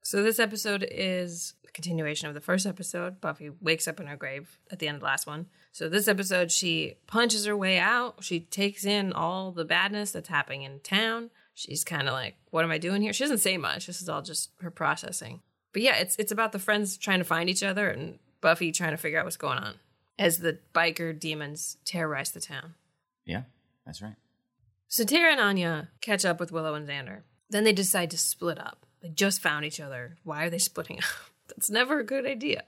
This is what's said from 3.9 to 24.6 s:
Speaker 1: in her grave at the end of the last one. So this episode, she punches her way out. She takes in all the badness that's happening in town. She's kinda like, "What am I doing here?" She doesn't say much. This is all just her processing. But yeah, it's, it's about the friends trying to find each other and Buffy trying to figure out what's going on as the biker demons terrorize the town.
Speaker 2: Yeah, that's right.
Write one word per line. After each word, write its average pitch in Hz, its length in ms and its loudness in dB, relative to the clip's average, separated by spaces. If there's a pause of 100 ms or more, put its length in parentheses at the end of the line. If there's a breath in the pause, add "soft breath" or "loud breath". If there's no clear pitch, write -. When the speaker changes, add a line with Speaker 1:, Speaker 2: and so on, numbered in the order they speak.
Speaker 1:
in 170 80 -8
her 147 80 -10
grave 139 420 -10 (120)
at 185 80 -12
the 156 100 -2
end 147 80 -4
of 143 40 -10
the - 60 -4
last 139 200 0
one. 156 200 -8 (260 soft breath)
So - 160 -6
this 196 200 2
episode, 185 420 2
she 165 460 0 (100)
punches 226 400 2
her 208 100 2
way 190 220 4
out. 240 460 2
She 170 160 -2
takes 196 440 -2
in 202 280 2
all 185 400 -2
the 170 120 -2
badness 202 480 2
that's 170 160 -8
happening 139 340 -2
in 139 180 -14
town. 226 500 0 (240 soft breath)
She's - 300 -6
kinda 139 280 -2
like, 127 240 -4 (140)
"What 165 140 2
am 165 60 0
I 156 80 0
doing 180 220 0
here?" 214 140 0
She 254 100 0
doesn't 285 140 2
say 190 180 2
much. 98 300 -2
This 180 160 -10
is 175 60 -8
all 156 140 -4
just 160 280 -6 (100)
her 175 100 -8
processing. 160 680 -4 (320)
But 202 100 -2
yeah, 254 140 6
it's, - 200 0
it's 208 160 0
about 214 200 0
the 202 60 -4
friends 208 400 2
trying 190 220 2
to 180 40 0
find 170 240 2
each 185 140 0
other 196 280 0
and - 280 -8 (240)
Buffy 165 280 4
trying 165 220 0
to 151 60 -2
figure 156 200 -2
out 151 60 2
what's 135 140 -6
going 143 200 0
on 104 160 -6 (440)
as 170 200 4
the 165 200 -2 (160)
biker 165 440 2
demons 151 680 -6
terrorize 151 480 -2
the 170 80 -10
town. 151 340 -10 (500)
Speaker 2:
Yeah, 90 180 -4 (420)
that's - 160 -14
right. 107 140 -12 (720)